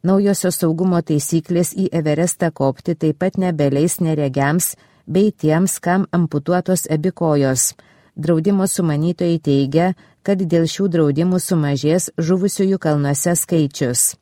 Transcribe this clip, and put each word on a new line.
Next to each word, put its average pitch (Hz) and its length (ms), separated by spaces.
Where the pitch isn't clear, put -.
Naujosios 196 500
saugumo 170 460
taisyklės 165 720
į 190 180
Everestą 160 600
kopti 135 400
taip 156 240
pat 190 180
nebeleis 156 640
neregiams 147 760
bei 196 260
tiems, 160 500
kam 185 300
amputuotos 175 760
abi 160 220
kojos. 139 640
Draudimo 170 500
sumanytojai 170 760
teigia, 147 500
kad 196 160
dėl 165 320
šių 196 240
draudimų 165 480
sumažės 151 720
žuvusiųjų 190 640
kalnuose 147 560
skaičius. 143 880